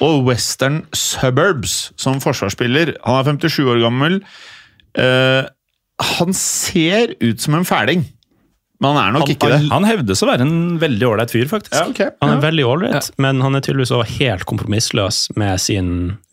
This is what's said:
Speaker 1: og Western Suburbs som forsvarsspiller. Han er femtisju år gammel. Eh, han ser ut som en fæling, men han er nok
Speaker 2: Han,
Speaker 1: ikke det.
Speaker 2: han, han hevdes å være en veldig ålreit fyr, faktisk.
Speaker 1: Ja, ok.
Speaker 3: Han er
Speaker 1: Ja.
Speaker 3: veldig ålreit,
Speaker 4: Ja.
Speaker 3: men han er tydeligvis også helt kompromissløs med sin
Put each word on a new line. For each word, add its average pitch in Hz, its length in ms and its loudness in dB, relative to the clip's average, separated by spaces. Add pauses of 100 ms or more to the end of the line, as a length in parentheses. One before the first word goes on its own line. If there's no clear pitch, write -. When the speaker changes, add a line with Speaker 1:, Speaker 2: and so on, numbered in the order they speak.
Speaker 1:
og 143 260 2
Western 135 540 -2 (100)
Suburbs 135 1040 -2
som 135 240 -4
forsvarsspiller. 127 840 -2
Han 127 160 2
er 135 80 2
femtisju 151 420 0
år 117 80 4
gammel. 131 380 2 (840)
Eh, 131 480 2 (520)
han - 360 -2
ser 190 760 -2 (100)
ut 113 160 -2
som 147 160 0
en 175 80 0
fæling, 156 400 2 (800)
men 143 160 2
han - 20 4
er 98 160 2
nok 151 80 2
Speaker 2:
Han, 143 140 0
Speaker 1:
ikke - 160 2
det. 147 80 4
Speaker 2:
han, 147 100 0
han 104 160 2
hevdes 147 380 0
å - 20 2
være 214 160 2
en 156 120 2 (240)
veldig 127 280 2
ålreit 113 240 0
fyr, 123 160 0
faktisk. 202 320 -4
Speaker 1:
Ja, 170 80 0
ok. - 140 -6 (180)
Speaker 3:
Han 147 140 2
er 147 80 2
Speaker 1:
Ja. - 20 2
Speaker 3:
veldig 156 240 2
ålreit, 147 320 0
Speaker 4:
Ja. - 240 -6
Speaker 3:
men 135 180 2
han 135 140 2
er 139 80 -2
tydeligvis 135 320 0
også 117 240 -2
helt 110 260 0
kompromissløs 104 840 -2 (100)
med 98 240 0
sin 90 540 -2 (160)